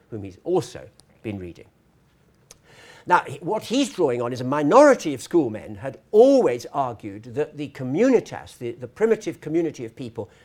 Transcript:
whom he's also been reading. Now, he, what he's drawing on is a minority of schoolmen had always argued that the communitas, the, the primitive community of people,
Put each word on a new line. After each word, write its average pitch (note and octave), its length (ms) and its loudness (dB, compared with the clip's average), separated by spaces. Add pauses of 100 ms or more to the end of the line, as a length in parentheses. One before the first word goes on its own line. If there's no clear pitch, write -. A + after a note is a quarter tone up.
whom G#2 140 -12
he's F#2 200 -16
also E3+ 440 -4 (340)
been G2+ 160 -10
reading. F2 280 -16 (1400)
Now, E3+ 220 4
he, - 100 -10
what G#3 260 -6
he's A#3+ 300 -2
drawing B2+ 280 0
on A#2+ 120 -4
is A#2+ 80 -8
a B2+ 40 -6
minority D#3 680 4
of B2+ 80 -10
schoolmen A2 540 -2
had A2 240 -12 (120)
always G#3+ 640 6
argued A2+ 600 -8
that D3 220 -6
the C#3+ 120 -10
communitas, D3 880 -2
the, A#2+ 140 -8
the B2 160 -14
primitive G#3+ 520 -2
community D#3 460 -4
of A2+ 100 -16
people, A2+ 340 -12 (160)